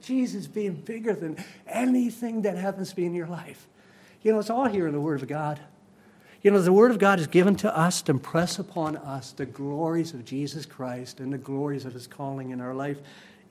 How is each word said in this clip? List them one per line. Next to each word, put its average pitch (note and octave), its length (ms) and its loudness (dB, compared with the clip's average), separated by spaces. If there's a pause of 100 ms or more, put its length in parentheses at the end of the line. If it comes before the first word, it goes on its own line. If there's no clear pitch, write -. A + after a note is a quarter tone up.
Jesus G3+ 440 -2
being G3+ 280 -4
bigger A3 380 -4
than D#3+ 300 -6 (240)
anything A#3+ 760 0
that G#3+ 120 0
happens F#3+ 360 -4
to - 40 -20
be F3 100 -2
in F3 80 -4
your E3+ 140 -6
life. D#3+ 400 -14 (540)
You G#3+ 100 4
know, A3 80 2
it's G#3 100 -4
all B3 180 2
here G3 200 2
in D3 60 0
the D3 80 0
Word D3 200 -2
of C3 60 -8
God. D3+ 320 -4 (840)
You G3+ 100 8
know, G3+ 100 6
the F3 100 4
Word A3 200 10
of G#3 80 0
God G3 200 6
is D3+ 80 0
given F3+ 300 6
to - 200 0
us E3+ 260 2
to - 80 2
impress E3 460 0
upon D#3+ 400 -4
us C3+ 340 -10
the C3 160 -8
glories D3 680 -4
of B2 100 -12
Jesus C#3+ 420 -8
Christ B2 540 -10
and C3+ 140 -6
the C3+ 60 -6
glories C#3 460 -6
of B2+ 80 -10
his A#2+ 140 -16
calling C3+ 440 -10
in B2 100 -8
our B2+ 120 -8
life, C#3+ 260 -6 (520)